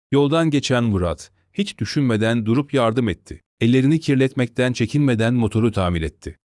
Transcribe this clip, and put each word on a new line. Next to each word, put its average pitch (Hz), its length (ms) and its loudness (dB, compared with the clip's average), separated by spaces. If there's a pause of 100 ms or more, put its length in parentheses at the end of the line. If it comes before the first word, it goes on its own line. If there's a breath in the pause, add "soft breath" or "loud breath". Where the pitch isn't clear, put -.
(120)
Yoldan 147 380 2
geçen 127 340 0
Murat, 90 460 -2 (220)
hiç - 260 -6
düşünmeden 113 680 -2
durup 135 280 0
yardım 120 340 0
etti. - 320 -8 (200)
Ellerini 131 400 4
kirletmekten 127 720 0
çekinmeden 123 640 0
motoru 113 380 0
tamir 90 300 -2
etti. - 340 -10 (120)